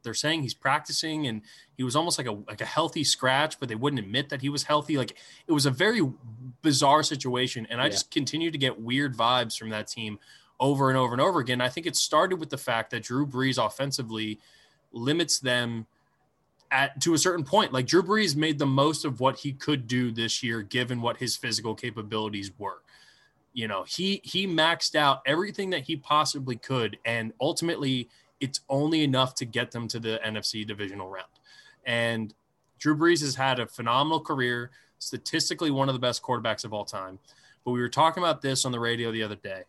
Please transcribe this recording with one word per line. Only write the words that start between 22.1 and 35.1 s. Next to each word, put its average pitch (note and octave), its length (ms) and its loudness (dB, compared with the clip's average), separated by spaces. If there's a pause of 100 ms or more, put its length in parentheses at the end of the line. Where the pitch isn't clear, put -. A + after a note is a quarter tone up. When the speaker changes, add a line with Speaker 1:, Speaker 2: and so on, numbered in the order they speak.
Speaker 1:
were. F#2+ 240 -8 (720)
You A2+ 140 -4
know, G2 160 -4
he, F#3+ 400 -4
he F#3+ 220 -4
maxed E3 480 2
out C#3+ 320 4
everything F#3+ 460 0
that E3 120 -2
he D#3+ 120 -4
possibly C#3+ 600 0
could, A2+ 500 -2
and A2+ 340 -2
ultimately, C#3 720 0 (300)
it's C3+ 200 -4 (100)
only D3+ 340 2
enough C3 320 4
to B2+ 100 -4
get A#2 260 -2
them A#2 160 -6
to A#2 120 -6
the A2+ 240 -4
N G#2+ 140 -4
F G2+ 80 -8
C G#2+ 180 -4
divisional G2+ 460 -8
round. F#2+ 160 -12 (600)
And A#2 500 0 (420)
Drew D3+ 180 2
Brees E3 260 4
has C#3 120 -2
had C3 260 2
a A#2 60 -2
phenomenal C3+ 540 0
career, B2 500 -2 (300)
statistically D#3+ 720 -2